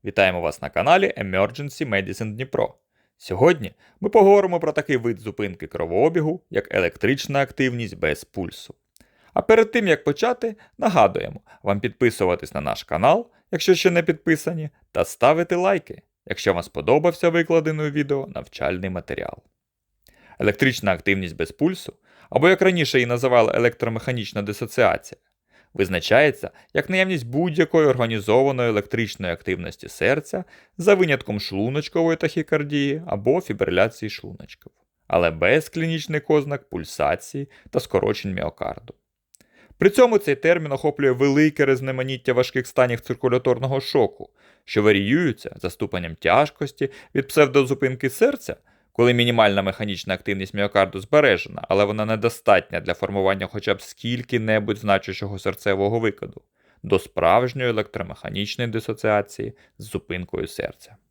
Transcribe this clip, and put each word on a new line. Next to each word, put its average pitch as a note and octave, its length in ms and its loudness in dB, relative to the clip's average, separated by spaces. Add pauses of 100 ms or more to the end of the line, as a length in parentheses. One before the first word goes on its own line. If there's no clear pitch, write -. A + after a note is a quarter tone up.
Вітаємо F#2+ 360 2
вас D#2+ 200 -4
на C#2+ 80 -10
каналі F3 480 2
Emergency A2+ 720 -4
Medicine G2 440 -4
Дніпро. A#2 420 -4 (420)
Сьогодні B2 540 0 (280)
ми G3+ 100 -4
поговоримо G3 500 6
про D#3 120 -2
такий D3 260 -2
вид A2+ 220 -2
зупинки G2+ 480 -8
кровообігу, D3+ 840 0
як - 260 -4
електрична C3 680 0
активність A#2+ 560 -4
без D#2 260 -2
пульсу. - 520 -10 (580)
А - 80 0
перед A3+ 300 4
тим, A3+ 160 0
як D#3+ 160 2
почати, A3+ 520 -2 (220)
нагадуємо - 640 0 (220)
вам G2+ 160 0
підписуватись G#2 760 0
на C#2 80 -6
наш C#2 220 -6
канал, C#3 480 2 (200)
якщо F#3 240 2
ще F3 160 2
не E3+ 120 2
підписані, D#3+ 680 -2 (220)
та F2 140 0
ставити E3 500 2
лайки, F#3 460 -2 (240)
якщо - 280 -2
вам F2 100 -2
сподобався D#3 680 2
викладений D#3+ 580 0
у C#3+ 40 -4
відео C#3 440 -4
навчальний F2+ 540 -6
матеріал. E2 480 -8 (1000)
Електрична G#2 540 0
активність F#2 420 -2
без - 160 -6
пульсу, - 420 -4 (360)
або D#3 200 4
як F#3+ 120 4
раніше F3 360 2
її B2 80 4
називали A#2+ 500 2
електромеханічна A#2 840 -2
дисоціація, G#2 800 -2 (540)
визначається G2+ 800 2 (220)
як D#3 160 -2
наявність F#3 380 -2
будь-якої D#3 600 2
організованої A#2+ 840 2
електричної G2+ 640 -2
активності - 560 -8
серця D3+ 540 -2 (340)
за G3 180 4
винятком C#3 440 -2
шлуночкової D3 800 -2
тахікардії D3 880 -2
або A#2+ 340 0
фібриляції G#2+ 680 -2
шлуночків, - 600 -18 (360)
але E2+ 240 2
без F#2+ 380 0
клінічних D#3+ 600 -4
ознак C#3+ 400 0
пульсації E2 800 -4 (220)
та C#3+ 100 -2
скорочень G2+ 540 -2
міокарду. - 600 -8 (840)
При F#3+ 120 4
цьому A#3 280 6
цей D3+ 180 2
термін D#3+ 360 0
охоплює C#3 400 0
велике C#3+ 540 4
різноманіття C3 680 -2
важких B2+ 340 0
станів A#2+ 320 0
циркуляторного B2+ 840 -2
шоку, - 480 -2 (360)
що - 180 0
варіюються G#2+ 800 0
за F#2 80 -8
ступенем F2 460 -8
тяжкості C3+ 760 0 (260)
від C#3 120 -2
псевдозупинки C3+ 840 2
серця, - 460 -2 (400)
коли B2 180 4
мінімальна A2+ 480 4
механічна G2 520 -6
активність F#2+ 400 -6
міокарду G2 460 0
збережена, B2 680 2
але G2+ 160 2
вона G#2+ 200 -4
недостатня G#2+ 760 0
для F2 140 -6
формування G2 540 -2
хоча G#2 260 -4
б G2 80 -4
скільки-небудь A2 960 -4
значущого G2 600 -2
серцевого G2 600 -2
викиду, - 420 -6 (420)
до F#2+ 160 0
справжньої B2 680 0
електромеханічної G2+ 1000 -6
дисоціації A2 840 -4 (240)
з - 60 -18
зупинкою - 640 -8
серця. - 480 -12 (140)